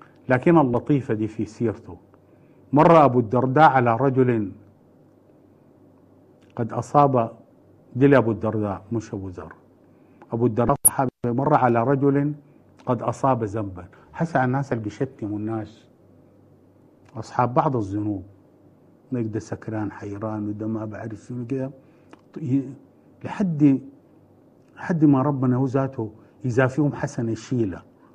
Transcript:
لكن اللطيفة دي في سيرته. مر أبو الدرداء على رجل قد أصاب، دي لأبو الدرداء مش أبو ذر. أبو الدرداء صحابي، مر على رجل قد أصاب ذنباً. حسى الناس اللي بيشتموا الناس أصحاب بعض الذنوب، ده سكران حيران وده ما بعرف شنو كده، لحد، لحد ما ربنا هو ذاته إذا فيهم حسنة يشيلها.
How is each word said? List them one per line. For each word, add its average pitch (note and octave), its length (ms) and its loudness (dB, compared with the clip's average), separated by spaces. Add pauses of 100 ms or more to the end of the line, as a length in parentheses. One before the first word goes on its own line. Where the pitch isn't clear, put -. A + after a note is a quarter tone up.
(300)
لكن C3 280 4
اللطيفة B2 560 0
دي G#2+ 140 -4
في G#2+ 180 -6
سيرته. G2+ 520 -8 (760)
مر D#3 320 8
أبو B2 140 2
الدرداء B2+ 500 4
على A#2+ 260 2
رجل B2 560 0 (2000)
قد A2+ 180 -6
أصاب، B2 580 2 (640)
دي C3 120 4
لأبو B2 240 6
الدرداء G#2 500 -4 (100)
مش A2+ 220 -6
أبو F#2+ 140 -10
ذر. E2+ 260 -16 (800)
أبو A#2+ 140 -2
الدرداء A#2 300 0 (120)
صحابي، C3 240 0 (140)
مر C3+ 280 0
على A#2 300 4
رجل C#3+ 500 2 (520)
قد A#2+ 160 -2
أصاب C3 420 -2
ذنباً. G2 420 -8 (280)
حسى D#3+ 300 -2
الناس C3 300 -2
اللي A2+ 100 -6
بيشتموا G#2 540 -8
الناس G#2+ 500 -10 (1300)
أصحاب A#2+ 380 -4
بعض D3+ 220 0
الذنوب، G#2 480 -4 (880)
ده A2+ 280 -4
سكران G#2+ 520 -8
حيران G#2 580 -8
وده G#2+ 180 -6
ما A2 180 -4
بعرف G#2+ 340 -10
شنو B2 260 -10
كده، C3 260 -6 (1500)
لحد، D3 580 2 (920)
لحد D#3+ 300 0
ما C#3 160 6
ربنا C3 340 0
هو C3 100 0
ذاته C3 460 -4 (340)
إذا B2+ 220 4
فيهم C#3+ 260 0
حسنة - 380 -6
يشيلها. G#2+ 520 -4 (320)